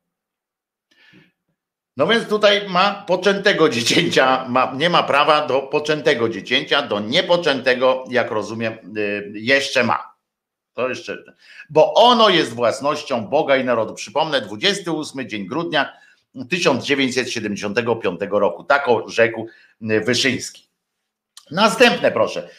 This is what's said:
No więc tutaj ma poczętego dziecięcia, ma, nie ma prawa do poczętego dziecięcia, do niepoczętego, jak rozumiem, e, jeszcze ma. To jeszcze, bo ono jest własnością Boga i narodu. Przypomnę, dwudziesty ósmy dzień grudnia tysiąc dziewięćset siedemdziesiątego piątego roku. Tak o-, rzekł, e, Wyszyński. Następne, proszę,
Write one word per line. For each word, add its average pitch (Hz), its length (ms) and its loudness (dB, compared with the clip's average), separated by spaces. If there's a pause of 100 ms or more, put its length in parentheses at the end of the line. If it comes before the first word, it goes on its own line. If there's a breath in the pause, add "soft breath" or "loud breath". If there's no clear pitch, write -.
(2000 soft breath)
No 139 100 0
więc 220 220 0
tutaj 202 400 2
ma 190 380 0
poczętego 190 600 2
dziecięcia, 127 800 2
ma, 123 280 0
nie 160 140 0
ma 156 120 4
prawa 147 440 2
do 127 140 0
poczętego 147 680 0
dziecięcia, 135 540 -2
do 104 180 -4
niepoczętego, 131 1080 0
jak 120 200 0
rozumiem, 110 420 -4
e, - 60 -14 (540)
jeszcze 127 520 0
ma. 80 260 -2 (640)
To 123 160 -4
jeszcze, - 360 -10 (460 loud breath)
bo 147 240 4
ono 226 340 6
jest 151 240 2
własnością 120 720 -2
Boga 135 300 2
i 127 80 -2
narodu. 113 300 -2
Przypomnę, 143 460 -4
dwudziesty 170 520 -4
ósmy 135 340 -8
dzień 101 200 -10
grudnia 147 460 -4 (580 loud breath)
tysiąc 165 340 0
dziewięćset 127 460 -2
siedemdziesiątego 104 640 -4
piątego 98 420 -4
roku. 98 260 0
Tak 139 240 0
o-, 101 200 0
rzekł, 113 380 -2 (360 loud breath)
e, 110 180 0
Wyszyński. - 680 -4 (840)
Następne, 208 600 2
proszę, 92 360 -2 (100 loud breath)